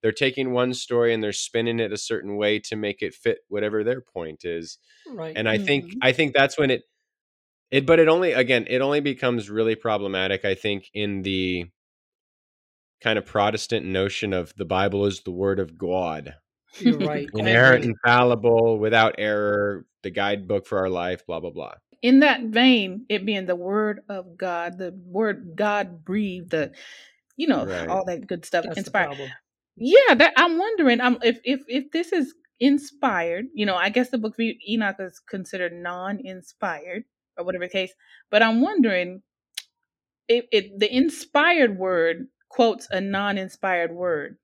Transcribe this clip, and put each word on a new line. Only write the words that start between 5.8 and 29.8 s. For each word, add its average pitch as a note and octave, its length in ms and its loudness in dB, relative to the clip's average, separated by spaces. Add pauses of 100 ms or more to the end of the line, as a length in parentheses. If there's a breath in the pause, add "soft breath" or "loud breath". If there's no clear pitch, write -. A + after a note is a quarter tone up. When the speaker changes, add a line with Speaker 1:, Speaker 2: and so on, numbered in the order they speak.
Speaker 3:
Mm-hmm. C3 160 -14
Speaker 1:
I B2+ 100 4
think C#3+ 220 0
that's C#3 240 2
when C#3 120 2
it, B2 120 0 (880)
it, C#3 160 0
but E3 120 6
it D#3+ 100 8
only, E3+ 240 4
again, A#2+ 360 2
it B2+ 140 0
only C#3+ 180 2
becomes B2 480 -2
really A2 280 0
problematic, G2 680 -2
I G2 100 0
think, G2+ 380 -6
in G2+ 300 -4
the F#2 440 -2 (1400)
kind A2 160 0
of F#2 80 -6
Protestant G#2 600 0
notion F#2+ 460 -2
of F2+ 240 -4
the G2 80 -6
Bible G2 420 0
is F#2+ 160 -4
the F#2+ 80 -10
word G2 280 -2
of E2 200 -8
God. E2 560 -4 (440)
Speaker 2:
You're F#3+ 200 2
right. D3+ 320 -4
Speaker 1:
<laughs> - 40 -16
Inerrant, A#2 400 6
Speaker 2:
I - 40 6
agree. B2 100 -2 (160)
Speaker 1:
infallible, A#2 760 4
without A2 400 4
error, G#2 680 -2 (160)
the F#2+ 80 -8
guidebook G2+ 560 -2
for G#2 120 -2
our F#2+ 120 0
life, F2+ 360 -4
blah, E2 140 -8
blah, E2+ 100 -10
blah. D2 240 -12 (280)
Speaker 3:
In B3+ 180 6
that C4 240 4
vein, A3 640 2
it G3+ 160 -4
being G3 220 -4
the F3+ 100 -2
word G3+ 520 -4
of F#3 280 -12
God, F3 420 -8
the F3+ 140 -10 (140)
word F#3+ 480 -4
God G3+ 500 -2
breathed, F#3 460 -4
the, D3+ 220 -2 (640 loud breath)
you D#4+ 100 -4
know, G#3+ 180 0
Speaker 1:
Right. F3+ 240 -6
Speaker 3:
all F#3 180 -2
that F3 200 -8
good E3+ 180 -8
stuff, E3+ 200 -2
Speaker 2:
That's E3 100 -8
the G3 60 -8
Speaker 3:
inspired. F#3 260 -2
Speaker 2:
problem. C3+ 240 -12 (460)
Speaker 3:
Yeah, G4 400 6